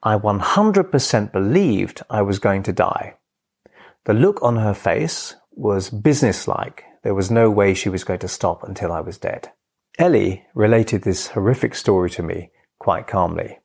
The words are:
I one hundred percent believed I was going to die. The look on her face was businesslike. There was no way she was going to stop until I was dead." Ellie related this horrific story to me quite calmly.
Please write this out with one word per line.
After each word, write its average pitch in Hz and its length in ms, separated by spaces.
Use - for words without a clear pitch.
I 110 140
one 104 240
hundred 196 540
percent 117 400
believed 101 760
I 107 120
was 101 180
going 98 240
to - 80
die. - 440
The 107 80
look 180 280
on 120 140
her 107 180
face - 640
was 98 380
businesslike. - 960
There 104 100
was 95 160
no 113 220
way 101 220
she 92 160
was 92 160
going 92 140
to 90 100
stop - 340
until 95 300
I 80 80
was 90 160
dead." - 340
Ellie 104 480
related 110 460
this - 260
horrific 110 480
story 92 360
to - 120
me 85 260
quite - 280
calmly. 85 580